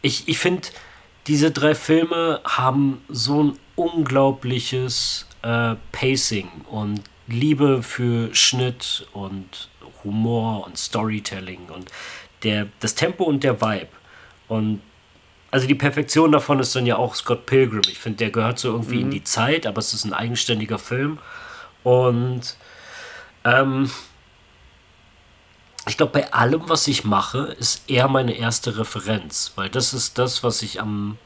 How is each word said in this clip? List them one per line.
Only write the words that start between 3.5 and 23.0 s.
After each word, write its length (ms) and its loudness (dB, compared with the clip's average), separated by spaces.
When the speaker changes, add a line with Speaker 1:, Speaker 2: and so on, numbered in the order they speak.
Speaker 1:
unglaubliches, 1500 0
äh, 320 0
Pacing 580 0
und 320 -4
Liebe 560 2
für 500 -2
Schnitt 800 0
und 560 -12
Humor 600 0
und 120 -12
Storytelling 1000 -6
und 160 -16
der, 240 0
das 160 -2
Tempo 300 0
und 180 2
der 160 2
Vibe. 300 -2
Und 320 0
also 160 2
die 80 -4
Perfektion 560 2
davon 280 4
ist 160 0
dann 100 0
ja 120 2
auch 180 -2
Scott 320 -2
Pilgrim. 420 4
Ich 80 -12
find, 220 -8
der 100 0
gehört 300 0
so 100 -2
irgendwie 320 -2
in 60 -2
Speaker 2:
Mhm. 40 -2
Speaker 1:
die 120 -6
Zeit, 420 0
aber 140 -2
es 140 -2
ist 120 -4
ein 80 -4
eigenständiger 680 -2
Film. 380 -4
Und, 720 4